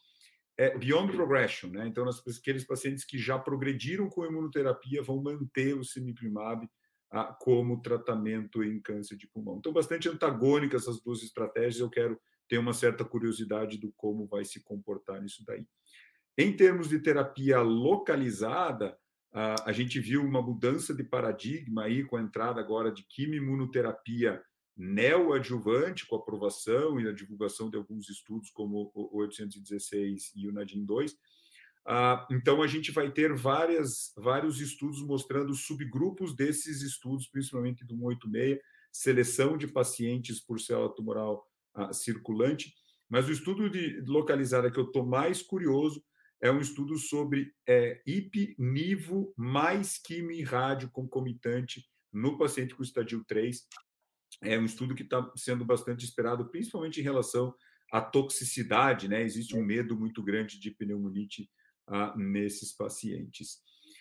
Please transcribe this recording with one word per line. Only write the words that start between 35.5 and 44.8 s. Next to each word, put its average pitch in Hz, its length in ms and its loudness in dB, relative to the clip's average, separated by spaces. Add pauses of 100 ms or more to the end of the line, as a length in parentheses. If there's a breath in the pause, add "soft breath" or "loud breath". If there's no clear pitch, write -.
subgrupos 151 840 -4
desses 143 460 -2
estudos, 135 460 -6
principalmente 123 580 -4
do 120 100 -10
um 120 100 -4
oito 120 240 -4
meia, 131 320 0 (300 loud breath)
seleção 131 640 4
de 147 100 -4
pacientes 120 720 -2
por 113 200 -6
célula 113 340 0
tumoral, 107 500 -4 (300)
ah, 98 180 -4
circulante. 117 840 0 (360 soft breath)
Mas 131 180 4
o 156 40 2
estudo 196 380 0
de, 175 320 -2
localizada 135 720 4
que 135 80 -2
eu 123 120 0